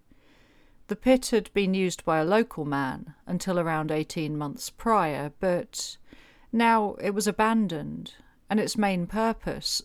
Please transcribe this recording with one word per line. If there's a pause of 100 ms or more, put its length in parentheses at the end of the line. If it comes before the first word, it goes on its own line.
(880)
The
pit
had
been
used
by
a
local
man (140)
until
around
eighteen
months
prior, (100)
but (520)
now
it
was
abandoned, (340)
and
its
main
purpose